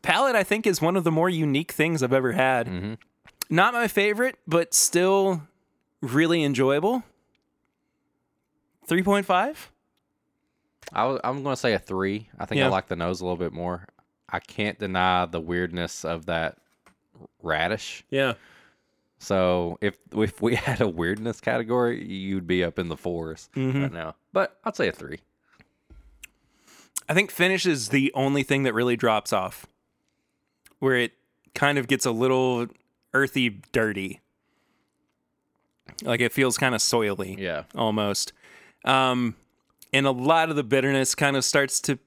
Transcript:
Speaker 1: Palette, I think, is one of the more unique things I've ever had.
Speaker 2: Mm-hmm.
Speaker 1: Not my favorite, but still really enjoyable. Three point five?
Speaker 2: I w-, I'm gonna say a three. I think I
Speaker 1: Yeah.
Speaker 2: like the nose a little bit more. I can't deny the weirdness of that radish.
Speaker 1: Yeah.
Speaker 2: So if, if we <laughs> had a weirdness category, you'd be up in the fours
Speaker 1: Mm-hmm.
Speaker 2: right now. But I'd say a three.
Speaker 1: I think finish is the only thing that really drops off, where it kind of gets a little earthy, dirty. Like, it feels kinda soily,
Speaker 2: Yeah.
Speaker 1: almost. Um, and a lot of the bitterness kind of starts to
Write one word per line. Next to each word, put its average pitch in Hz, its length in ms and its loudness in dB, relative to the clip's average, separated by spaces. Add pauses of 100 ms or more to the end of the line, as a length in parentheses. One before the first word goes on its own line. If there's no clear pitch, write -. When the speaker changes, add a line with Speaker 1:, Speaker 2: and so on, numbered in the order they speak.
Speaker 1:
Palette, 233 340 2
I 196 80 2
think, 214 220 0
is 185 140 2
one 175 160 2
of 180 80 2
the 170 60 4
more 160 180 2
unique 156 440 0
things 156 300 0
I've 127 100 2
ever 131 200 2
had. 127 360 2
Speaker 2:
Mm-hmm. 95 260 -6 (560)
Speaker 1:
Not 196 240 4
my 233 140 0
favorite, 214 480 0 (100)
but 170 280 0
still 185 680 4 (580)
really 156 440 2
enjoyable. 143 580 2 (1800)
Three 180 160 2
point 202 240 2
five? 202 440 0 (1200)
Speaker 2:
I 107 100 -2
w-, 131 200 -2
I'm 135 200 -4
gonna 135 140 -2
say 117 180 0
a 95 60 0
three. 98 480 -4 (100)
I 98 80 -8
think 147 140 -2
I 135 60 4
Speaker 1:
Yeah. 127 40 4
Speaker 2:
like 95 180 0
the 87 80 -4
nose 87 240 -4
a 92 40 -8
little 90 120 -4
bit 85 160 -4
more. 90 340 -6 (440)
I 90 100 -4
can't - 380 -6
deny 92 480 0
the 82 140 -6
weirdness 87 640 -6
of 82 220 -6
that 82 320 -4 (840)
radish. 85 680 -2
Speaker 1:
Yeah. 135 240 0 (840)
Speaker 2:
So 90 600 0
if, 104 160 -2 (160)
if 107 280 -2
we 117 140 2
<laughs> - 0 -
had 120 260 -4
a 110 80 2
weirdness 98 520 -4
category, 120 680 -2
you'd 95 400 -6
be 90 160 2
up 85 160 -2
in 87 100 -4
the 80 80 -6
fours 82 600 -8
Speaker 1:
Mm-hmm. 131 260 -2
Speaker 2:
right 139 100 -4
now. 80 220 -10 (180)
But - 320 -2
I'd 220 120 -6
say 123 120 0
a - 40 -2
three. - 260 -14 (1900)
Speaker 1:
I 151 60 0
think 196 180 2
finish 185 340 0
is 131 220 0
the 135 260 2
only 139 300 0
thing 139 200 0
that 117 100 2
really 120 220 2
drops 110 360 0
off, 95 340 -4 (1120)
where 131 160 2
it 120 180 0 (420)
kind 143 240 2
of 120 100 -4
gets 135 180 2
a 120 60 0
little 127 540 2 (480)
earthy, 131 460 0 (120)
dirty. 101 480 -2 (1800)
Like, 117 180 -2
it 120 120 0
feels 131 260 0
kinda 123 200 0
soily, 98 600 -2
Speaker 2:
Yeah. 82 260 -6 (100)
Speaker 1:
almost. 107 580 -2 (520)
Um, 127 520 2 (560)
and 139 140 2
a 135 40 4
lot 160 400 2
of 147 60 -2
the 143 60 0
bitterness 135 520 2
kind 139 220 2
of 127 80 0
starts - 380 0
to 135 240 -2